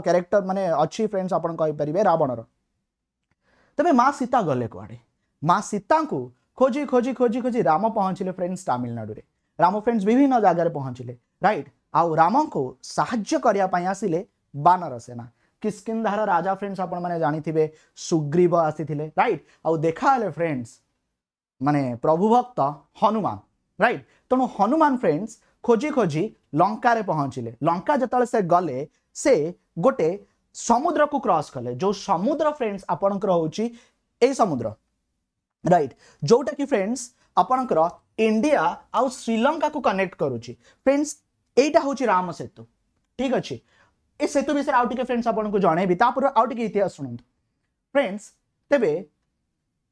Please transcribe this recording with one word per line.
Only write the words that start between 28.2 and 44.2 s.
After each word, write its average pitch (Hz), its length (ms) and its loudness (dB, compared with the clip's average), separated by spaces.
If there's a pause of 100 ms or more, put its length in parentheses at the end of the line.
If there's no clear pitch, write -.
ସେ 233 160 -2
ଗଲେ, 170 360 0 (360)
ସେ 285 200 2 (460)
ଗୋଟେ 196 300 2 (460)
ସମୁଦ୍ରକୁ 294 640 2
କ୍ରସ୍ 170 320 0
କଲେ। 123 240 -8
ଯୋଉ 185 180 0
ସମୁଦ୍ର 208 580 -2
ଫ୍ରେଣ୍ଡସ୍ 214 380 -6
ଆପଣଙ୍କର 196 420 -2
ହଉଛି 170 340 0 (560)
ଏଇ 269 120 4
ସମୁଦ୍ର, 147 340 0 (1000)
ରାଇଟ୍? 156 280 2 (280)
ଯୋଉଟାକି 269 440 2
ଫ୍ରେଣ୍ଡସ୍ 233 380 -2 (340)
ଆପଣଙ୍କର 233 420 2 (400)
ଇଣ୍ଡିଆ 220 440 2 (300)
ଆଉ 233 160 2
ଶ୍ରୀଲଙ୍କାକୁ 294 720 -2
କନେକ୍ଟ 190 340 -2
କରୁଛି। 127 360 -6 (340)
ଫ୍ରେଣ୍ଡସ୍, 285 280 2 (440)
ଏଇଟା 302 220 6
ହଉଛି 277 260 -2
ରାମ 185 260 2
ସେତୁ, 131 300 -14 (580)
ଠିକ୍ 262 140 -2
ଅଛି? 160 220 -4 (640)
ଏ 294 80 -2